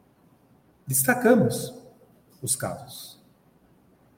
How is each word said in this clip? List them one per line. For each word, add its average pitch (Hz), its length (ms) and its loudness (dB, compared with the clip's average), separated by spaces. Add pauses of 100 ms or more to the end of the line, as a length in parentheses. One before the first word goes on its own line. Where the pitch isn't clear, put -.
(880)
Destacamos - 880 2 (680)
os - 140 -4
casos. - 680 -10 (960)